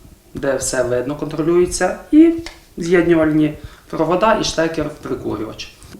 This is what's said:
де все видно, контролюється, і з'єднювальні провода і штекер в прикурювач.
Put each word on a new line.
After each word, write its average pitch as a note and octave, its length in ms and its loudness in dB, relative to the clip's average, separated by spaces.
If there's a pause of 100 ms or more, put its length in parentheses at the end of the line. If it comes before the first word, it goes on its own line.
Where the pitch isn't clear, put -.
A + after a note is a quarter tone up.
(340)
де C3+ 220 -4
все C3 280 -2
видно, B2 320 -4
контролюється, D#3+ 840 0 (120)
і E4 220 8 (440)
з'єднювальні D#3+ 760 2 (360)
провода F3 520 2
і - 20 -4
штекер D#3+ 440 -2
в D3 60 -12
прикурювач. A2 800 -8 (260)